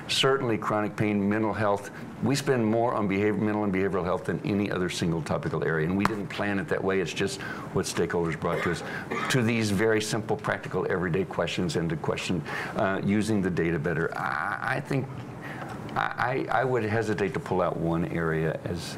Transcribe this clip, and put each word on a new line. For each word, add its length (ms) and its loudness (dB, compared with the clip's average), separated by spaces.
certainly 500 2
chronic 380 0
pain, 320 2
mental 260 2
health, 360 0
we 140 2
spend 280 2
more 300 4
on 140 0
behavior, 340 4
mental 220 2
and 100 2
behavioral 300 2
health 220 0
than 200 0
any 240 2
other 200 0
single 340 0
topical 400 -2
area, 240 2
and 100 2
we 80 2
didn't 220 -4
plan 320 -2
it 80 -6
that 160 -2
way. 160 0
It's 140 -4
just 280 -4
what 120 0
stakeholders 540 -2
brought 240 -2
to 80 0
us, 120 -4
to 120 2
these 300 2
very 300 4
simple, 340 -2
practical, 560 -2
everyday 340 0
questions 500 0
and 140 0
to 60 -2
question, 480 -2
uh, 280 0
using 380 2
the 80 2
data 300 2
better. 360 0
I, 600 -2
I 40 -2
think 280 -2
I, 560 0
I 120 2
would 200 2
hesitate 500 0
to 60 -2
pull 220 0
out 140 2
one 300 0
area 600 0
as, 320 -6